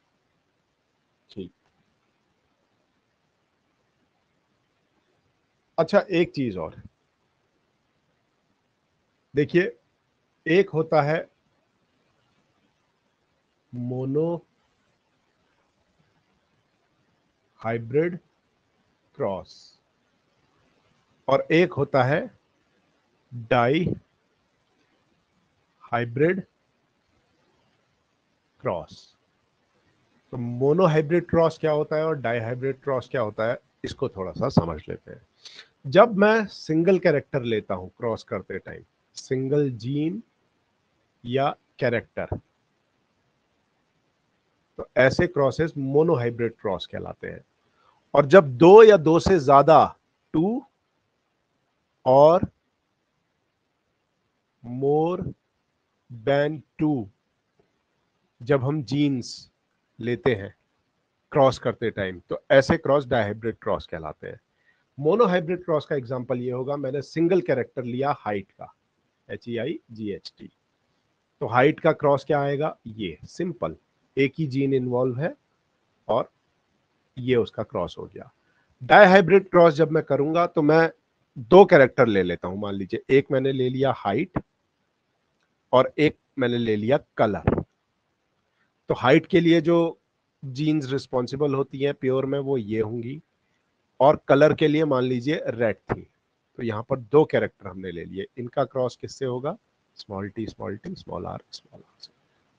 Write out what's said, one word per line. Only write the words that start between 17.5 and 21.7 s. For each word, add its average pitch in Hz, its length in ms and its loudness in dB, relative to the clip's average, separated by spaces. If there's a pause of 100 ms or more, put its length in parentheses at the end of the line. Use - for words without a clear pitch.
hybrid 120 580 -4 (1000)
क्रॉस 95 640 -10 (1500)
और 135 220 0
एक 175 220 2